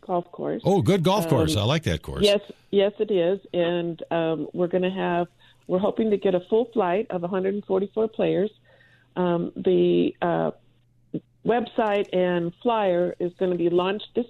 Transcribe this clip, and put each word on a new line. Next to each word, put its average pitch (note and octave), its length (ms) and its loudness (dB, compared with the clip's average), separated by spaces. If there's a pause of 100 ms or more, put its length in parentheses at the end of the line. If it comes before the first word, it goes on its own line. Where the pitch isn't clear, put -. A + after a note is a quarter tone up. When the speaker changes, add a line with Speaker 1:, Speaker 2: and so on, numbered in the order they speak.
Speaker 1:
Golf F3 300 -4
Course. D3 340 -6
Speaker 2:
Oh, F#3 160 2
good E3+ 220 2
golf E3+ 260 0
course. B2+ 260 2
Speaker 1:
Um, G2+ 60 0
Speaker 2:
I G2+ 40 0
like D#3 180 0
that E2 180 0
course. C#2+ 220 -6
Speaker 1:
yes, G3+ 180 4 (300)
yes, G3+ 280 2
it G#3+ 120 -2
is. F#3 280 2 (140)
And, E3+ 560 -2
um, D#3+ 440 -2
we're F3 140 -2
gonna F3+ 220 0
have, F3 380 -2 (400)
we're F3+ 120 0
hoping G#3+ 300 0
to G#3 80 2
get G3 160 2
a F3+ 60 4 (100)
full A3+ 240 2
flight F#3+ 380 0
of F3 120 -4
a E3+ 40 -4
hundred F#3+ 260 -2
and G3+ 120 -6
forty-four G3+ 420 -2
players. F#3 420 0 (680)
Um, F3 400 0
the, F3 680 2
uh, E3 280 0 (960)
website G#3+ 680 0
and F3+ 380 0 (120)
flyer F#3 560 0
is F3 200 -4
gonna F3+ 160 0
be E3+ 140 0
launched F#3 460 0
this A#3+ 140 -2